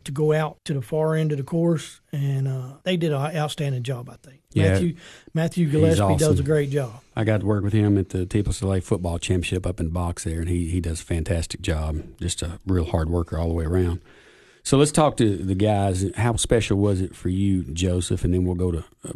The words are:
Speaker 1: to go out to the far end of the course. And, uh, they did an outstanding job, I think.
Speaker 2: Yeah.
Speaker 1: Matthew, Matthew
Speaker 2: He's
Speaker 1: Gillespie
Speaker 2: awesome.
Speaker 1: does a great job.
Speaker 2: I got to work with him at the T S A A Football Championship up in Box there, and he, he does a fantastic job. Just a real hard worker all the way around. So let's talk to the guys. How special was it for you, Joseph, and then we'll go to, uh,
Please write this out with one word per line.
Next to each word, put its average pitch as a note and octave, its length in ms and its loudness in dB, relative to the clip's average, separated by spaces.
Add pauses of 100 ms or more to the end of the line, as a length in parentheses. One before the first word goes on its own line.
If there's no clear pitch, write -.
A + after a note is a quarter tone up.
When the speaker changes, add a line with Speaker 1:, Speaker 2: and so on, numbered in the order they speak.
Speaker 1:
to - 80 -12
go D3+ 220 2
out D3+ 320 0
to D#3 100 -4
the C3+ 80 -2
far D#3 320 0
end D#3+ 160 0
of C#3+ 80 -2
the C3+ 60 -4
course. E3+ 560 0 (120)
And, C#3 360 0
uh, C3 340 -8
they F#3 140 0
did D#3+ 160 0
an D3 240 -2
outstanding C#3+ 480 -4
job, B2 260 -8
I - 60 -20
think. - 240 -20 (120)
Speaker 2:
Yeah. G2 200 4
Speaker 1:
Matthew, F#2+ 240 2 (360)
Matthew E3 340 0
Speaker 2:
He's C#3+ 80 0
Speaker 1:
Gillespie - 280 6
Speaker 2:
awesome. G2 260 4
Speaker 1:
does - 120 4
a - 20 0
great C#3+ 280 0
job. C3 320 -4 (120)
Speaker 2:
I A2+ 80 -2
got G#2+ 180 2
to F#2+ 60 -4
work G#2 160 2
with G2+ 100 -2
him G#2 260 4
at F#2 100 0
the F#2 180 -4
T G#2 180 0
S - 180 -4
A F#2+ 60 0
A F#2+ 120 0
Football E2+ 400 -2
Championship F#2 440 -2
up F2+ 140 -4
in E2 120 -2
Box F2 340 -4
there, E2 160 -4
and E2 80 -4
he, F2 220 -2
he F2+ 100 0
does D#2+ 200 -4
a - 40 -14
fantastic E2 560 -4
job. D#2 420 -2 (160)
Just - 240 -4
a E2 240 -8
real F2+ 200 2
hard D#2+ 240 0
worker E2+ 280 -2
all E2 80 0
the E2 80 0
way E2 100 -2
around. F2 360 2 (640)
So C3+ 140 4
let's D3 140 4
talk D3+ 240 4
to G#2 220 2
the F#2+ 180 -2
guys. G2 480 2 (100)
How A2+ 220 0
special G#2+ 420 0
was G2+ 220 2
it F#2 160 -6
for - 140 -6
you, F#2+ 340 0
Joseph, F2+ 580 -2
and F2 100 2
then F#2 120 2
we'll F2+ 100 0
go F2+ 160 0
to, E2 80 -2
uh, - 380 -14